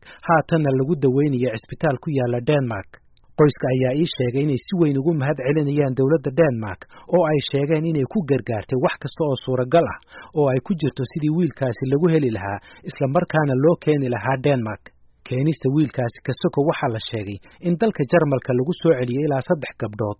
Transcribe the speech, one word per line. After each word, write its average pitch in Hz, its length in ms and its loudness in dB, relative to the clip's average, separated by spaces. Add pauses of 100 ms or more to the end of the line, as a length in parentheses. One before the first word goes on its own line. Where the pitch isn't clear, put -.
(180)
haatanna 156 520 2
lagu 135 260 0
daweynayo 131 540 2
cisbitaal 131 480 -4
ku - 120 -8
yaalla 123 300 0
Denmark. 120 500 -2 (480)
Qoyska 147 280 4
ayaa 127 280 2
ii 156 140 2
sheegay 123 340 0
inay 143 160 0
si - 160 -8
weyn 151 240 2
ugu 151 160 0
mahad 147 240 -2
celinayaan 143 560 0
dowladda 139 360 2
Denmark 120 500 0 (240)
oo 175 200 2
ay 151 160 2
sheegeen 147 460 0
inay 156 180 0
ku - 160 -4
gargaartay 127 580 -2
wax 151 180 0
kasta - 260 -8
oo 143 140 0
suuragal 127 500 0
ah - 120 -10 (320)
oo 147 180 2
ay 131 120 0
ku - 140 -6
jirto 139 300 -4
sidii 151 280 -2
wiilkaasi 139 540 -2
lagu 143 220 2
heli 151 220 2
lahaa, 101 280 -6 (220)
isla - 280 -4
markaana 151 460 0
loo 151 220 4
keeni 143 320 0
lahaa 120 280 -2
Denmark. 123 460 -2 (440)
Keenista 135 420 -2
wiilkaasi 131 520 0
ka 135 140 -4
sokow 139 300 0
waxaa 147 260 0
la 110 100 -6
sheegay 101 380 -8 (200)
in 175 180 -2
dalka 214 260 0
Jarmalka 139 500 2
lagu 127 220 0
soo 165 180 2
celiyey 127 320 0
ilaa 143 160 0
saddex 156 340 -4
gabdhood 107 460 -6